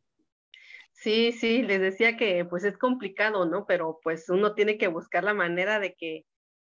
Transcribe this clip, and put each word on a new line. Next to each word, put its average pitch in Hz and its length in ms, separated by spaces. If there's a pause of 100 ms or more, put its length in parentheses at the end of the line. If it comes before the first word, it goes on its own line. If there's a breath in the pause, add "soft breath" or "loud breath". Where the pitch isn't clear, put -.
(920 loud breath)
Sí, 226 380
sí, 233 320
les 196 180
decía 208 360
que, 185 280
pues, 175 200
es 202 120
complicado, 208 680
¿no? 180 180
Pero, 165 380
pues, 160 260
uno 202 280
tiene 214 200
que 214 120
buscar 175 340
la 208 120
manera 185 440
de 185 160
que, 160 320 (340)